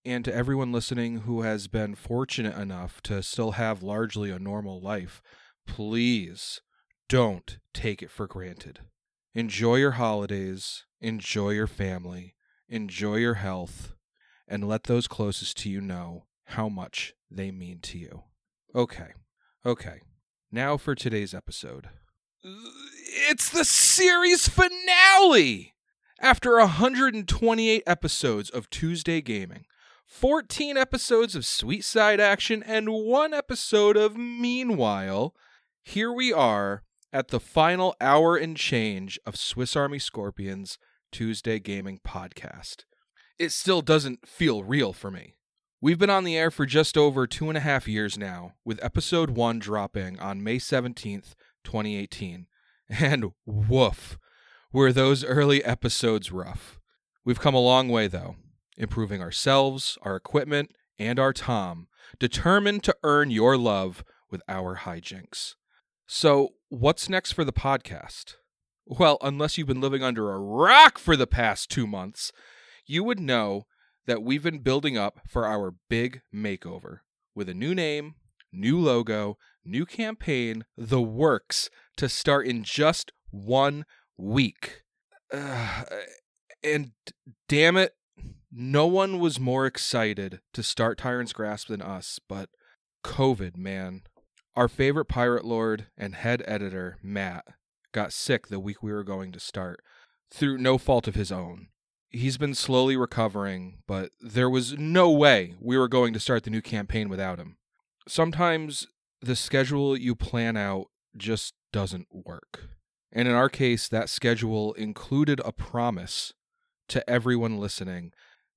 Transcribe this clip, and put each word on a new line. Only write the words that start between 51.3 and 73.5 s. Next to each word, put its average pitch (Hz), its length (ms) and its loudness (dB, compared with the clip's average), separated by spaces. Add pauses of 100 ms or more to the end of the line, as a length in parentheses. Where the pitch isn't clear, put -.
twenty 107 320 -4
eighteen. 92 500 -10 (420)
And 120 440 0 (120)
woof, 110 720 2 (560)
were 131 200 6
those 131 320 4
early 143 400 4
episodes 113 640 0
rough. 87 480 -10 (460)
We've 120 160 2
come 139 160 4
a 127 40 6
long 127 280 6
way, 113 180 2
though, 87 300 -8 (400)
improving 104 440 -4
ourselves, 135 800 0
our 98 120 -4
equipment, 147 560 -2 (260)
and 117 220 -4
our 135 140 4
Tom, 92 560 -4 (320)
determined 202 640 2
to - 180 2
earn 147 300 4
your 117 240 6
love 98 480 -2 (260)
with 92 180 -10
our 92 360 -8
hijinks. - 720 -12 (560)
So, 139 420 4 (160)
what's 139 380 2
next 185 220 -2
for 170 140 -2
the 135 80 -4
podcast? - 840 -4 (500)
Well, 147 380 4
unless 139 340 -2
you've 156 120 -4
been 131 120 0
living 135 220 -2
under 113 300 -2
a 98 80 -6
rock 175 580 10
for 165 160 2
the 127 140 2
past 117 420 0
two 120 160 -2
months, 101 460 -8 (520)
you 165 200 -4
would 226 160 -2
know 110 480 -2 (380)